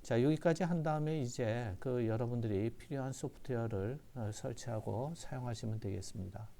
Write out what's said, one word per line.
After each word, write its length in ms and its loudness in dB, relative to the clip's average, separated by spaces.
자, 180 4
여기까지 420 6
한 200 2
다음에 360 2
이제 600 0
그 260 2
여러분들이 640 2
필요한 420 -4
소프트웨어를, 880 -2
어, 180 -2
설치하고 840 -4
사용하시면 640 -4
되겠습니다. 680 -6